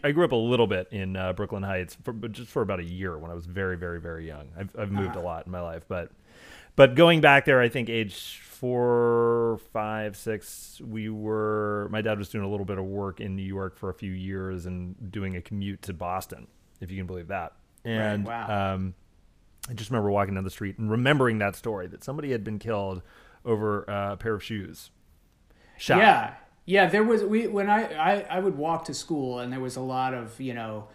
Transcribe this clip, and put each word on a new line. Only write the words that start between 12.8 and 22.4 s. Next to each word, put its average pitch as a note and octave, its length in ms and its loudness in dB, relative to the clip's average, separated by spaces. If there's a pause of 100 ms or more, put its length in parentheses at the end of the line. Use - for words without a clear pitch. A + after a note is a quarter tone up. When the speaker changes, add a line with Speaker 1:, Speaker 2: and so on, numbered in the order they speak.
Speaker 1:
work G2 340 -6
in F#2+ 160 -6
New G2 60 -4
York F#2+ 340 -6
for G2 140 -8
a F#2 60 -6
few G2 160 -8
years F#2 560 -6
and F2+ 440 -8
doing F#2+ 240 -6
a F2+ 60 -6
commute G2 400 -6
to G2+ 120 -10
Boston, F2 520 -8 (340)
if F2+ 120 -10
you F#2+ 60 -8
can F#2 100 -6
believe F2 220 -10
that. F2+ 240 -4 (300)
Speaker 2:
Right, A#2 100 -4
Speaker 1:
And, G#2 340 0
Speaker 2:
wow. G#2 480 -2
Speaker 1:
um, F#2 180 -4 (760)
I B2 40 -8
just G#2+ 180 -8
remember G#2+ 180 2
walking G2+ 240 2
down F#2+ 100 -2
the F#2+ 60 -4
street G2 300 -8
and A2 100 -2
remembering B2 480 4
that G2+ 180 0
story, G2+ 320 -6
that - 160 -16
somebody C#3+ 280 -6
had A2+ 120 -2